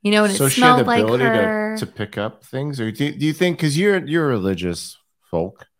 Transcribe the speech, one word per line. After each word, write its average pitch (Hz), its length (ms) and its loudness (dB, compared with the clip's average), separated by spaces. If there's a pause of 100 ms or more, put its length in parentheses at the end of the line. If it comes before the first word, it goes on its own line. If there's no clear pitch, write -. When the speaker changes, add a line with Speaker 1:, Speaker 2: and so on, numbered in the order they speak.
Speaker 1:
You 208 100 0
know, 214 140 6
and 196 80 0
it - 40 -2
Speaker 2:
So 135 120 2
she 254 100 -2
had 247 140 6
Speaker 1:
smelled 247 80 4
Speaker 2:
the - 40 4
Speaker 1:
like - 180 2
Speaker 2:
ability 247 200 2
Speaker 1:
her. 214 560 0
Speaker 2:
to, 110 60 -4
to - 60 -16
pick - 260 -8
up 107 260 -8
things, 135 380 -6
or 110 100 -2
do, 143 220 -2
do 147 120 -4
you 156 60 2
think, 170 280 0
'cause 151 180 0
you're, 190 280 0
you're 160 200 0
a 143 40 0
religious 92 680 -4 (240)
folk 85 440 -6 (140)